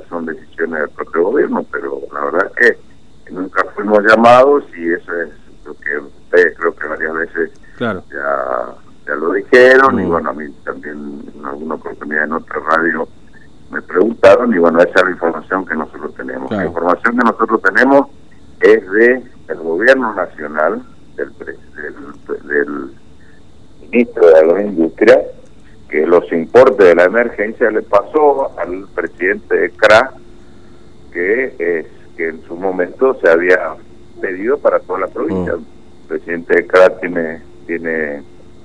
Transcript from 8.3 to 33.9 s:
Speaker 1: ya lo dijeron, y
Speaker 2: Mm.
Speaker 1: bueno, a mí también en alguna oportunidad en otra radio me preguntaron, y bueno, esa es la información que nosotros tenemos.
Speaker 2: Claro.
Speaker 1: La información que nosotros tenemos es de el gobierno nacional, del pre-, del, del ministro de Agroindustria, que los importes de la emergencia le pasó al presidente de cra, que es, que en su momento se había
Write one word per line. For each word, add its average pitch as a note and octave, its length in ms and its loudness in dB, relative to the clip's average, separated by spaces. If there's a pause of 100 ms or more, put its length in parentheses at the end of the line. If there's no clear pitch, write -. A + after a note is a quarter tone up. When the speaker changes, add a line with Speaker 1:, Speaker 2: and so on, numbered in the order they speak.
Speaker 1:
ya C#2+ 80 -6
lo D#2+ 180 -4
dijeron, C3 640 6
y F#2+ 60 -2
Speaker 2:
Mm. F2+ 40 -2
Speaker 1:
bueno, D#2+ 220 -2
a - 20 -6
mí D2+ 120 -12 (180)
también C#2+ 580 -12 (160)
en D2 80 -16
alguna D2 300 -10
oportunidad C#2+ 500 -8
en D2+ 80 -6
otra D#2 260 -8
radio D#2+ 480 -2 (640)
me D2+ 120 -10
preguntaron, A2 680 4
y F2+ 40 0
bueno, E2+ 240 4
esa F2 180 2
es F#2 60 4
la F#2 60 -2
información E2+ 540 -6
que E2 100 -8
nosotros D2+ 400 -10
tenemos. B1+ 320 -10
Speaker 2:
Claro. G2+ 160 -4
Speaker 1:
La - 60 -2
información F2 480 -2
que B2 60 0
nosotros A2 380 0
tenemos C3+ 460 2 (520)
es G3+ 320 4
de A#2+ 320 2 (260)
el D#2+ 80 -10
gobierno G#2+ 580 0
nacional, D#2 640 -4 (340)
del C#2+ 180 -10
pre-, - 220 -14 (200)
del, C#2+ 720 -14
del C#2+ 440 -4 (880)
ministro A#2 460 2
de D#2+ 120 8
Agroindustria, F2+ 840 2 (640)
que D2+ 180 -4
los E2+ 260 0
importes G2+ 560 4
de E2+ 80 6
la F2 100 6
emergencia A2 680 -2
le G#2+ 100 -2
pasó C3+ 800 0
al F2+ 340 -8
presidente F2+ 600 -4
de F2 160 0
cra, A2 400 4 (1000)
que G2+ 340 -2 (120)
es, E2+ 280 -4 (300)
que E2 140 -6
en D#2+ 180 -12
su E2+ 80 -12
momento F#2 680 -2
se E2+ 60 4
había E2+ 460 0 (460)